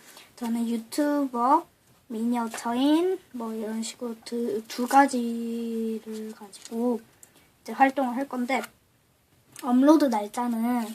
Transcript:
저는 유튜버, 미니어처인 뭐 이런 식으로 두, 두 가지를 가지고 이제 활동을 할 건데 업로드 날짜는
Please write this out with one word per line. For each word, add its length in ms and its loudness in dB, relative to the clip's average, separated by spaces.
저는 300 -2
유튜버, 1000 0
미니어처인 1120 0
뭐 200 -8
이런 300 -6
식으로 420 -8
두, 420 -4
두 220 -4
가지를 1500 0
가지고 640 -4
이제 120 -10
활동을 420 2
할 100 -4
건데 360 -2
업로드 440 6
날짜는 880 -2